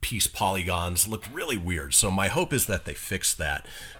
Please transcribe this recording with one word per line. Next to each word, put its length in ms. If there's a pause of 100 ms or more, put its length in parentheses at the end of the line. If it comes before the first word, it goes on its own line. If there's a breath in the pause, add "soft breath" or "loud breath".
piece 260
polygons 800
looked 240
really 260
weird. 380
So 160
my 160
hope 260
is 140
that 180
they 80
fix 400
that. 320 (340 loud breath)